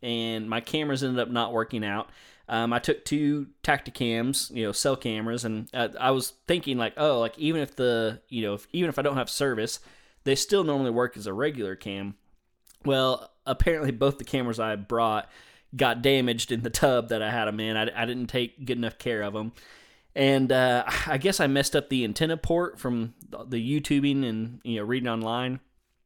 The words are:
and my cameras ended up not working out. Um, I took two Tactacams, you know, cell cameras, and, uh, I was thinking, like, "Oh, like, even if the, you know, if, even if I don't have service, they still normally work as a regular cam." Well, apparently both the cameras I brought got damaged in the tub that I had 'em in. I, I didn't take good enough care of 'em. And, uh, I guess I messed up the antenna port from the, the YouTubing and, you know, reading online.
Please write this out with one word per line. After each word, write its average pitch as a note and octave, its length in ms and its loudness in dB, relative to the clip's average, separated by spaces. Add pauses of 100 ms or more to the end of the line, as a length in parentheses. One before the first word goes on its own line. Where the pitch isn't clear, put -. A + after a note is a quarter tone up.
and A2+ 480 -4
my A#2 100 -2
cameras D3 420 -2
ended B2+ 180 0
up A#2+ 100 -2
not A#2+ 240 -2
working A2+ 280 -2
out. G#2 280 -4 (400)
Um, A#2 240 0
I A#2+ 60 0
took - 260 0
two D3 400 0 (160)
Tactacams, B2 920 -2
you A2+ 100 -2
know, G2+ 80 -2
cell C3+ 240 0
cameras, A#2 500 -4
and, A2 260 -6
uh, A#2 160 0 (100)
I B2+ 120 4
was C3 240 0 (120)
thinking, C#3+ 300 0
like, A2+ 220 0
"Oh, D3 220 4
like, A2+ 180 -2
even D#3 240 0
if - 140 -8
the, A#2 520 2
you A#2 140 -4
know, G2+ 120 -2
if, - 180 -10
even E3+ 180 0
if - 80 -4
I C3 40 2
don't C3+ 140 2
have B2 140 -2
service, A#2 480 -2 (460)
they C3+ 100 2
still F#3+ 300 2
normally C3+ 260 0
work B2 260 0
as G#2+ 100 -8
a G2 60 -4
regular A2+ 440 -4
cam." G2 400 -10 (680)
Well, C3 460 0 (160)
apparently C#3+ 460 2
both C#3 260 2
the - 60 -12
cameras A#2+ 360 -2
I A2 160 -2
brought A2 540 0 (460)
got A#2+ 260 2
damaged B2 480 2
in A2+ 120 -2
the A2+ 80 -4
tub B2 400 4
that A2 120 0
I G#2+ 80 -2
had A2+ 160 0
'em G#2+ 140 -2
in. A2 160 -2
I, A2 180 0
I A#2 100 -2
didn't B2 220 -4
take B2 400 -4
good B2 120 -2
enough A2+ 200 -4
care A2+ 240 -2
of G2+ 140 -4
'em. A2 160 -6 (640)
And, C3+ 340 4
uh, B2+ 320 4 (240)
I C#3+ 120 0
guess F#3+ 200 2
I D#3 80 4
messed C#3 300 2
up - 120 0
the B2+ 140 0
antenna D#3 340 0
port E3+ 440 0
from A#2 340 -2 (140)
the, - 160 -14
the B2+ 360 0
YouTubing C#3 480 2
and, A2+ 360 -4
you A#2 140 -2
know, G#2 60 -4
reading B2 240 -2
online. A#2 520 -2 (460)